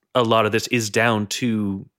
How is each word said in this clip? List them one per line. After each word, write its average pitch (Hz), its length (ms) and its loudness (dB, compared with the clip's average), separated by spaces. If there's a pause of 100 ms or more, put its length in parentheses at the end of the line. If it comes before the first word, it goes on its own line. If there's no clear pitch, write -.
(140)
a 127 80 4
lot 113 240 4
of 104 60 -2
this 110 160 0
is 117 220 -2
down 110 360 0
to 104 640 -4 (100)